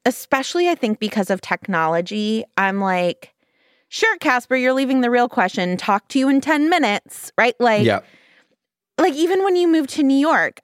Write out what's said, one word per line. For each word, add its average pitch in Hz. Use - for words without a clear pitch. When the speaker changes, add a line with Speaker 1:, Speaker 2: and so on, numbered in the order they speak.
Speaker 1:
especially, 269
I 339
think, 214
because 208
of 196
technology. 180
I'm 190
like, 180
"Sure, 440
Casper, 254
you're 254
leaving 262
The 240
Real 240
Question. 185
Talk 202
to 269
you 262
in 277
ten 302
minutes," 262
right? 233
Like, 220
Speaker 2:
Yeah. 104
Speaker 1:
like, 320
even 359
when 381
you 349
moved 320
to 302
New 269
York, 277